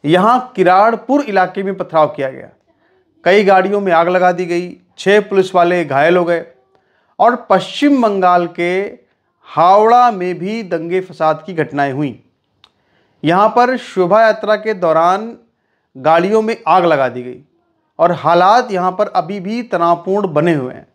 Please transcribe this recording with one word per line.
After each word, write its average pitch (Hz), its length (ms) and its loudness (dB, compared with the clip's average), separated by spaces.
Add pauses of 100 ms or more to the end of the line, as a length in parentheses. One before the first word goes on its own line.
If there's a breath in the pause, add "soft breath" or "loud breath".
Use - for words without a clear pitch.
यहाँ 185 520 2
किराड़पुर 220 680 2
इलाके 190 400 -2
में 190 140 -6
पथराव 165 320 0
किया 139 220 -8
गया, - 180 -18 (760)
कई 196 200 4
गाड़ियों 196 360 2
में 190 120 -2
आग 165 160 2
लगा 180 240 2
दी 175 140 -6
गई, 175 300 -6 (220)
छह 208 220 2
पुलिस 196 340 -2
वाले 175 300 2
घायल 147 320 2
हो 175 80 2
गए 170 200 -2 (760)
और 233 180 2 (140)
पश्चिम 254 520 0
बंगाल 180 460 2
के 175 240 -4 (760)
हावड़ा 214 600 4
में 185 240 -6
भी 208 300 -8
दंगे 170 360 -4
फसाद 156 460 -4
की 190 80 -12
घटनाएं 143 380 -4
हुई। 139 260 -6 (1040)
यहाँ 185 260 2
पर 240 300 0
शोभा 185 440 0
यात्रा 214 340 0
के 214 200 -6
दौरान 180 600 0 (600)
गाड़ियों 175 460 2
में 220 140 -4 (120)
आग 175 160 2
लगा 139 240 2
दी 123 140 -8
गई 123 200 -16 (560)
और 175 160 2
हालात 185 580 2
यहाँ 180 200 -2
पर 208 160 -2
अभी 190 320 -4
भी 220 240 -8
तनावपूर्ण 185 680 -2
बने 156 220 0
हुए 131 200 -6
हैं। - 200 -20